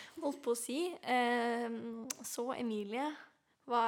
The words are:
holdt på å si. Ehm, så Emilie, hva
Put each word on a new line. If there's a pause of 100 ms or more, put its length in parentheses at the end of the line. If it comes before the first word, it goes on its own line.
(180)
holdt
på
å
si. (240)
Ehm, (140)
så
Emilie, (640)
hva